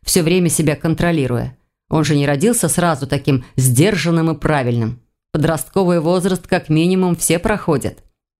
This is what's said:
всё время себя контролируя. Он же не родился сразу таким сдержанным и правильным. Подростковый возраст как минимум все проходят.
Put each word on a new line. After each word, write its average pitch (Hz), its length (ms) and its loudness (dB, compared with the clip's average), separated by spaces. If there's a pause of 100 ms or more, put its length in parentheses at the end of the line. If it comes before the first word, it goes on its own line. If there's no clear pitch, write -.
всё 180 200 0
время 175 260 2
себя 151 260 0
контролируя. 147 840 -2 (320)
Он 156 140 0
же 151 120 0
не 143 100 0
родился 165 440 0
сразу 165 380 -2
таким 139 380 -2 (100)
сдержанным 160 760 2
и 156 60 -4
правильным. 123 640 -2 (300)
Подростковый 170 680 0
возраст 180 480 -2
как 175 220 -2
минимум 175 460 2
все 165 240 0
проходят. 170 640 -4 (360)